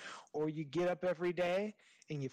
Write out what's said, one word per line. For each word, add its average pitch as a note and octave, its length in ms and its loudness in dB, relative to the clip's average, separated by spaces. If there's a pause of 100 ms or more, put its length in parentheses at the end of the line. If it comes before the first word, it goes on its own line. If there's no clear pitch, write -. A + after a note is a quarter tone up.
(340)
or D3+ 160 0
you D#3 140 -2
get D#3 260 2
up F3 160 -2
every F3 280 2
day F3+ 420 2 (340)
and D3+ 100 -2
you C3+ 140 -2